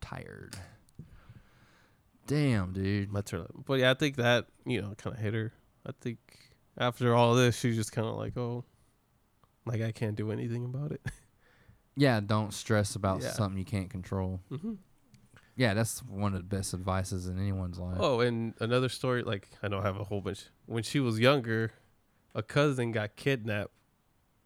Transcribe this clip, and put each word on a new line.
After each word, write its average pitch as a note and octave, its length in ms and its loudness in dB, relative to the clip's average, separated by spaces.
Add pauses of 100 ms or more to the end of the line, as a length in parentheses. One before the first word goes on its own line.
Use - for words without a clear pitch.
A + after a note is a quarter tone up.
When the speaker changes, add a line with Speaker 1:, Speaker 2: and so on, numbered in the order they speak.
Speaker 1:
tired. G1+ 560 -12 (1700)
Damn, B2+ 460 2
dude. G2 400 0
Speaker 2:
That's G2+ 180 -4
her. E2 160 -6 (180)
But C3+ 140 0
yeah, B2+ 120 6
I - 20 4
think C#3 240 0
that, A#2+ 300 4 (180)
you B2 160 -2
know, G2+ 160 -8
kinda A#2 200 -8
hit G#2+ 160 -2
her. A2+ 200 -4 (320)
I - 60 -10 (100)
think A#2 180 -8 (580)
after B2 380 2
all A#2+ 200 8
this, B2 240 6
she's A#2 160 2
just A2 160 -2
kinda A2+ 200 -2
like, A2 260 -6
"Oh, A#2+ 260 -6 (1000)
like, A#2 160 -2
I A2+ 100 -2
can't G#2+ 240 -2
do G#2+ 160 -2
anything A#2+ 340 -4
about C#3 260 -6
it." - 140 -8
<laughs> - 60 -4 (840)
Speaker 1:
Yeah, B2+ 240 6
don't G#2 320 0
stress G#2 420 2
about F#2+ 260 0
Speaker 2:
Yeah. A#2+ 100 -4
Speaker 1:
something G2 280 0
you F#2 60 -4
can't F#2+ 240 -4
control. F#2 500 -4 (100)
Speaker 2:
Mm-hmm. G3+ 260 -6 (840)
Speaker 1:
Yeah, A#2+ 160 4
that's A2 280 0
one G2+ 320 -2
of F#2 60 -2
the F#2 160 -4
best F#2+ 180 -4
advices F#2 540 -2
in F#2 100 -4
anyone's F#2+ 420 -2
life. F2+ 200 -4
Speaker 2:
Oh, C3+ 220 2
and A#2 400 0
another B2 260 2
story, B2 360 -2
like, G#2 260 -4 (120)
I G#2 60 -4
don't G2 160 -2
have G2+ 160 0
a G#2 60 -6
whole G2+ 160 -4
bunch. F#2 240 -6 (220)
When A2+ 160 -2
she D3 180 0
was A#2 180 2
younger, A2+ 540 4 (600)
a A2 80 -4
cousin B2+ 520 2
got G#2+ 240 -4
kidnapped. A2 560 -2 (720)